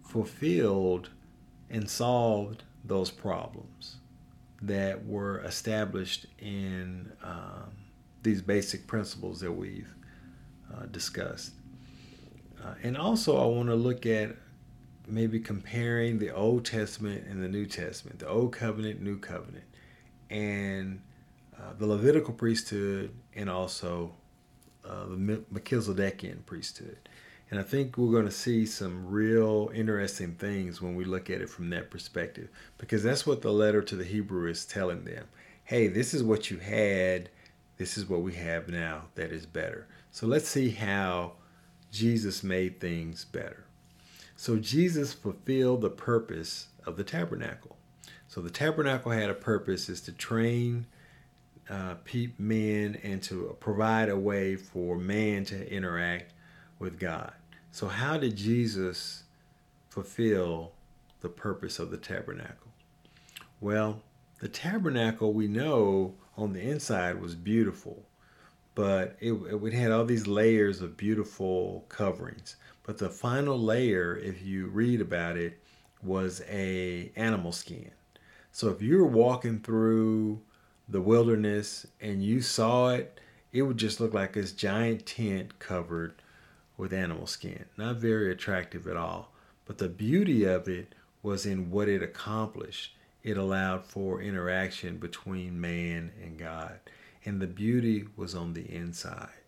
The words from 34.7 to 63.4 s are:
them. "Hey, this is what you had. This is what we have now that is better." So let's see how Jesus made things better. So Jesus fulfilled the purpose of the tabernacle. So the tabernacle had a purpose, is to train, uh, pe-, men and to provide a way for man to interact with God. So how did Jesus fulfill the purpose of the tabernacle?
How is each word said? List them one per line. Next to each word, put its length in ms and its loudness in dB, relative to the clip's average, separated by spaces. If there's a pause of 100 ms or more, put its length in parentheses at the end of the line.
them. 240 -12 (380)
"Hey, 200 6
this 300 2
is 80 2
what 260 4
you 80 -4
had. 720 2 (480)
This 200 -6
is 120 -6
what 120 2
we 120 -4
have 340 -4
now 460 -4
that 180 -6
is 140 -10
better." 400 -8 (240)
So 160 -8
let's 220 2
see 220 2
how 640 0 (580)
Jesus 520 2
made 360 0
things 460 -6
better. 400 -10 (680)
So 220 0
Jesus 560 2
fulfilled 680 2
the 80 2
purpose 760 -2 (180)
of 120 -6
the 60 -4
tabernacle. 760 -6 (500)
So 140 -10
the 80 -6
tabernacle 640 2
had 180 2
a 60 0
purpose, 520 0
is 140 -8
to 100 -12
train, 760 0 (840)
uh, 340 -6
pe-, 340 -4
men 640 2
and 200 -4
to 360 -6
provide 500 4
a 80 2
way 380 2
for 420 -4
man 480 0
to 260 -8
interact 600 -2 (460)
with 200 -8
God. 340 -4 (380)
So 160 -6
how 300 -2
did 180 0
Jesus 880 0 (640)
fulfill 840 0 (480)
the 80 -8
purpose 500 -6
of 120 -6
the 60 -8
tabernacle? 760 -10 (880)